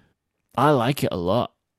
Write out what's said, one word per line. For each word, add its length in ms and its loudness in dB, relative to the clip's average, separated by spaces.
I 120 4
like 340 0
it 80 -2
a 40 -6
lot. 360 -2